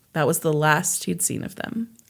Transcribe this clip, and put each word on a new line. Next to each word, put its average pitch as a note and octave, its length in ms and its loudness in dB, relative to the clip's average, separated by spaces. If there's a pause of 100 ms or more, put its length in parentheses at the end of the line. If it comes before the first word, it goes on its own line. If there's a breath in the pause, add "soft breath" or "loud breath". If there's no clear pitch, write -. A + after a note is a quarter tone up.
(120)
That D3+ 140 2
was E3 140 2
the D#3+ 120 2
last D3+ 520 2
he'd F3 180 -2
seen - 220 -2
of - 120 -12
them. - 320 -6 (220)